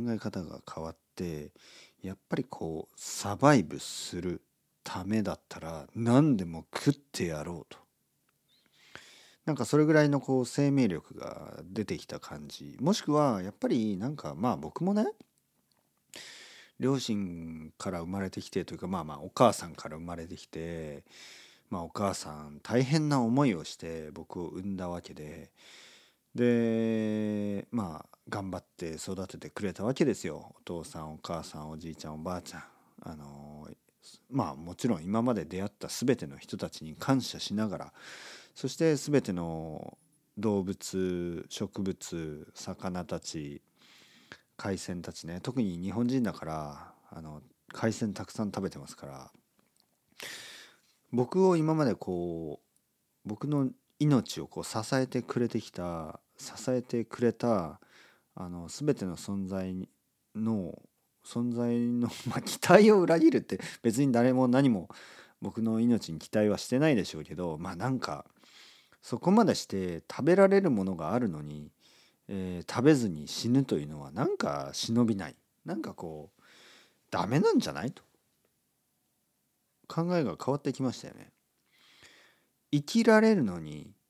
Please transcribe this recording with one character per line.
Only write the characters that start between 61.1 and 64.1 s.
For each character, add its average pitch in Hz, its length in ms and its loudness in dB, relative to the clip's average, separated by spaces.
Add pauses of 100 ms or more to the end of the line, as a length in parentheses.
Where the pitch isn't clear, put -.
存 120 280 -2
在 120 240 0 (100)
の、 120 220 0 (100)
<laughs> - 80 -8
ま 120 100 -2
あ、 117 40 -4
期 - 180 -6
待 208 320 10
を 196 100 8
裏 170 180 6
切 320 120 8
る 123 80 4
っ - 20 -6
て - 180 -6 (220)
別 120 220 4
に 139 80 4